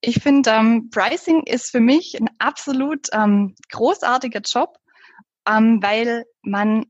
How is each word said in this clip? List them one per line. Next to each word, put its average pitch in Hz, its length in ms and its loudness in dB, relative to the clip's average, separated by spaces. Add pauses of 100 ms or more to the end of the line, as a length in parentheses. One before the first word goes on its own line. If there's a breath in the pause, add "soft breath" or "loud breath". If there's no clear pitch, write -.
Ich - 200 0
finde, 277 300 4
ähm, 226 400 2
Pricing 320 520 0
ist - 280 -6
für 254 80 0
mich 262 420 2
ein 220 160 -4
absolut, 277 760 -4
ähm, 202 440 0 (160)
großartiger 254 720 -2
Job, - 360 -4 (720 soft breath)
ähm, 220 340 4
weil 233 440 -2 (180)
man 208 460 -2